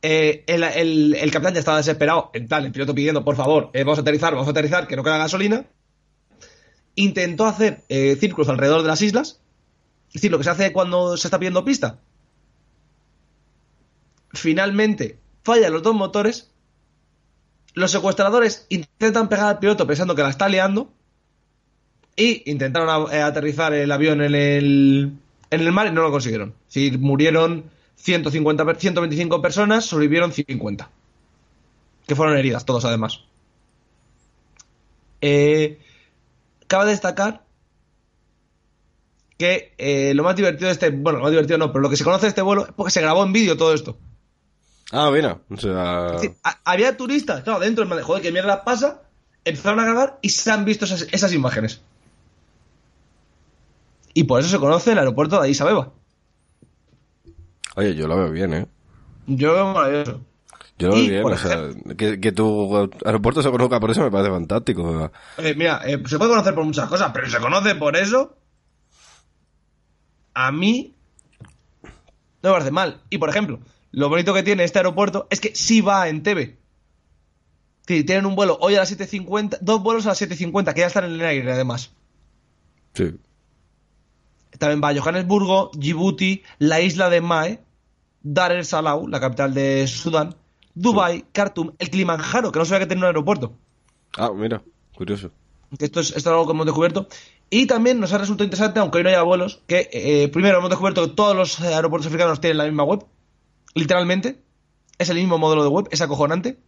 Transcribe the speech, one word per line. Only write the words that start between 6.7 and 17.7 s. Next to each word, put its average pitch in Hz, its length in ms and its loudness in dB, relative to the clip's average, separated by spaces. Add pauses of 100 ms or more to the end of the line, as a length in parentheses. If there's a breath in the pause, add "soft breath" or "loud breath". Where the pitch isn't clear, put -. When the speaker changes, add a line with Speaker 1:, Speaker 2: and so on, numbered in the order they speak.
Speaker 1:
Intentó 190 500 0
hacer, 214 440 0
eh, 135 300 2
círculos 165 300 0
alrededor 139 320 2
de 156 60 0
las 156 140 0
islas, 220 400 -2 (680)
es - 60 -20
decir, 208 160 0
lo 165 80 2
que 139 40 -2
se 170 60 0
hace 180 240 0
cuando 180 440 0
se - 100 -4
está 185 120 0
pidiendo 185 240 -2
pista. 220 360 -2 (2250)
Finalmente, 196 840 -2 (240)
fallan 226 300 4
los 165 100 -4
dos 226 120 2
motores. 208 560 -2 (1200)